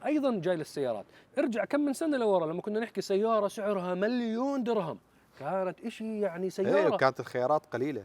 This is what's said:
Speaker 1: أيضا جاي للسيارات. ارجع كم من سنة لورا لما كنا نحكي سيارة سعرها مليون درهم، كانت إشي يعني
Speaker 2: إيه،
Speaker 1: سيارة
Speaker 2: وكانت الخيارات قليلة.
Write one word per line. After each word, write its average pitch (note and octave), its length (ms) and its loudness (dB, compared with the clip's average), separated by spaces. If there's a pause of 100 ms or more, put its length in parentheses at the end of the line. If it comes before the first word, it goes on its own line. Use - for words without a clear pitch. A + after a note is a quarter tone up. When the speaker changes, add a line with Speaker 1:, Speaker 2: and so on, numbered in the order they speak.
Speaker 1:
أيضا C4+ 340 2
جاي F3 160 0
للسيارات. B2+ 500 -4 (320)
ارجع A#3 260 0
كم C#4+ 160 0
من C#4+ 120 2
سنة D4+ 240 0
لورا G3 300 4
لما E3+ 160 -4
كنا G#3+ 180 -2
نحكي A3 200 -6
سيارة G3+ 480 2
سعرها G3 460 -2
مليون A#3+ 680 0
درهم، G3+ 360 0 (400)
كانت F3+ 420 -2
إشي A3 400 -6
يعني F3+ 220 -2
Speaker 2:
إيه، F#3+ 80 -2
Speaker 1:
سيارة A#3+ 440 4
Speaker 2:
وكانت C3+ 260 4
الخيارات C3 460 0
قليلة. B2 380 -4